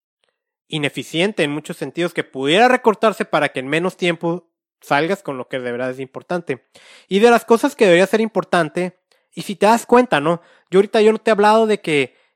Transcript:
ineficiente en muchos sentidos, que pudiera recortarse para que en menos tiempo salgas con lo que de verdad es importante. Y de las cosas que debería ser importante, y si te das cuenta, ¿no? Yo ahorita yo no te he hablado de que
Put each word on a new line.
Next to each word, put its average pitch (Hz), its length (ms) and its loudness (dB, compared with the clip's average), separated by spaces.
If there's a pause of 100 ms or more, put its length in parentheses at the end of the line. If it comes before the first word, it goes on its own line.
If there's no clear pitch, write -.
(680)
ineficiente 156 760 -4
en 143 80 -2
muchos 151 260 -10
sentidos, 165 360 -6
que 147 100 -6
pudiera 151 440 0
recortarse 226 580 0
para 147 240 0
que - 100 -8
en 131 80 -8
menos 165 300 -4
tiempo 175 520 -6 (300)
salgas 165 420 -2
con 139 160 -10
lo 123 100 -12
que 135 120 -10
de 123 120 -8
verdad 127 200 -6
es 127 80 -14
importante. 135 640 -10 (420)
Y 190 120 -2
de 233 100 6
las 233 160 2
cosas 247 300 0
que 226 100 2
debería 180 220 4
ser 220 120 0
importante, 180 800 -4 (340)
y 165 100 -14
si 202 120 -10
te 196 100 0
das 220 200 2
cuenta, 240 340 2
¿no? 165 220 -2 (280)
Yo 180 100 2
ahorita 214 220 0
yo 214 100 4
no 220 80 -6
te - 100 -2
he 220 40 2
hablado 214 340 2
de 202 140 -2
que 147 340 -2 (200)